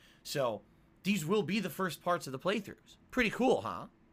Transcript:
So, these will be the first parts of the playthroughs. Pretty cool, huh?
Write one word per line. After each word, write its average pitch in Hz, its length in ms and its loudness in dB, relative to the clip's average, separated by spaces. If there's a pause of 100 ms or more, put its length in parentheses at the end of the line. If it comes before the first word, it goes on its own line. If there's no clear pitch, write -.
(220)
So, 120 400 -2 (400)
these 185 240 0
will 202 160 2
be 185 180 0
the 175 100 -4
first 175 320 -4
parts 175 240 0
of 175 60 -6
the 135 60 -6
playthroughs. - 580 -6 (140)
Pretty 233 200 2
cool, 220 300 4
huh? 101 260 -6 (260)